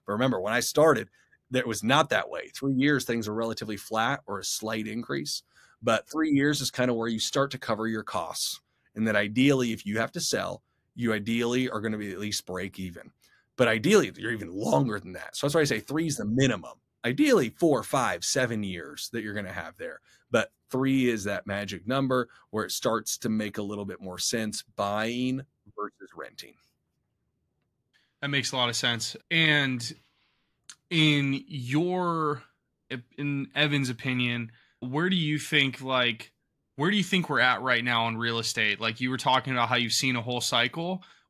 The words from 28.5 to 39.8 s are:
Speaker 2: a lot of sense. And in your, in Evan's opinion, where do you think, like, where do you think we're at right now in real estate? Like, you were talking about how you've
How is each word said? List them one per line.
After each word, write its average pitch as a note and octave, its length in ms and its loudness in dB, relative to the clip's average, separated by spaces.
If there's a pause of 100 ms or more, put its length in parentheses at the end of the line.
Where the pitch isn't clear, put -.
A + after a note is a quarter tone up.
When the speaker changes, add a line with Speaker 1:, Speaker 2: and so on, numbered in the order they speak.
Speaker 2:
a C3+ 60 -4
lot A#2+ 140 4
of A#2 40 -2
sense. A#2 400 -2 (160)
And D3 640 2 (960)
in C#3+ 560 4
your, D#3 960 0 (760)
in C#3+ 380 -4
Evan's C#3+ 360 2
opinion, A#2+ 600 -2 (300)
where D3 280 -2
do F#3+ 80 2
you D3+ 220 0
think, C#3 420 2
like, B2 520 0 (420)
where D#3 160 0
do G#3+ 60 2
you F#3+ 80 4
think F#3 240 0
we're C3 120 2
at A#2+ 220 4
right B2 220 2
now A#2 240 2
in A2+ 80 -2
real A#2 240 -2
estate? G#2+ 400 0
Like, A2+ 200 -4
you B2+ 100 0
were C3 60 -2
talking C3 360 2
about A#2+ 160 2
how B2 80 2
you've A#2+ 160 0